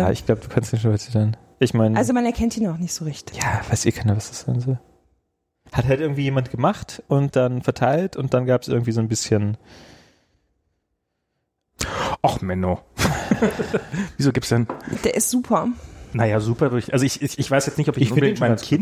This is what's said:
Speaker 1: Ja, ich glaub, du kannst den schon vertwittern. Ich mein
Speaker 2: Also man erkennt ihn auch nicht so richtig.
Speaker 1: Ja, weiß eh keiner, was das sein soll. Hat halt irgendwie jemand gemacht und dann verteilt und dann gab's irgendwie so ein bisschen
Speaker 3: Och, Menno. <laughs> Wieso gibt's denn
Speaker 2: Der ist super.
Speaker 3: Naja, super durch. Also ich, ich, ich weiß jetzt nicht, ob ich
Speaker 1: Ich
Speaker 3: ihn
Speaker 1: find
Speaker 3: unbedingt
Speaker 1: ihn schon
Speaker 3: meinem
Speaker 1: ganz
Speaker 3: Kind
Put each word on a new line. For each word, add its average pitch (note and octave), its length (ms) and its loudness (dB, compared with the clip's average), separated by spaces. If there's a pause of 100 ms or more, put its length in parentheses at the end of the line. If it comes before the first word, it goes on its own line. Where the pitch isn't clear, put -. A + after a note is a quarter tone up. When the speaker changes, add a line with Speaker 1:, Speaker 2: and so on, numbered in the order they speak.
Speaker 1:
Ja, F#2 60 2
ich - 140 -4
glaub, A2 140 2
du - 80 -14
kannst - 240 -2
den A#2 80 0
schon A2+ 180 4
vertwittern. A2 380 0 (240)
Ich B2+ 140 4
mein A2 240 4
Speaker 2:
Also B3+ 160 2
man A#3+ 120 2
erkennt A#3 300 0
ihn A3 140 0
auch D#3+ 80 -4
nicht F3 160 -4
so - 100 -8
richtig. - 340 -10
Speaker 1:
Ja, A2 220 0 (100)
weiß - 160 0
eh A2+ 60 2
keiner, G#2 240 0
was G#2+ 140 -6
das - 120 -14
sein B2 200 -2
soll. B2+ 180 -2 (960)
Hat A#2+ 120 0
halt C3+ 140 2
irgendwie C#3+ 240 -2
jemand C3+ 260 0
gemacht - 600 -2
und C#3 260 2
dann B2+ 260 2
verteilt C#3 540 0
und C3+ 180 -4
dann B2+ 120 2
gab's B2 240 0
irgendwie A#2 240 2
so A#2 80 0
ein A2 80 0
bisschen G#2+ 480 0 (2750)
Speaker 3:
Och, - 180 0
Menno. F#2 380 0 (160)
<laughs> - 1200 -2
Wieso C3+ 140 2
gibt's A#2 180 -2
denn A#2 180 2 (360)
Speaker 2:
Der - 120 2
ist - 140 0
super. A#3 380 0 (460)
Speaker 3:
Naja, A2 260 2
super A#2 300 0
durch. A#2+ 240 -4
Also C3 120 4
ich, - 160 -2
ich, - 160 -6
ich - 140 -2
weiß C3+ 140 2
jetzt - 120 -6
nicht, D3+ 120 0
ob - 80 0
ich A#2+ 60 4
Speaker 1:
Ich A#2 60 4
Speaker 3:
ihn A2+ 60 -2
Speaker 1:
find - 80 4
Speaker 3:
unbedingt G3 120 4
Speaker 1:
ihn - 20 -8
schon C3 100 2
Speaker 3:
meinem A#2 80 6
Speaker 1:
ganz G#2 120 -4
Speaker 3:
Kind D3+ 140 2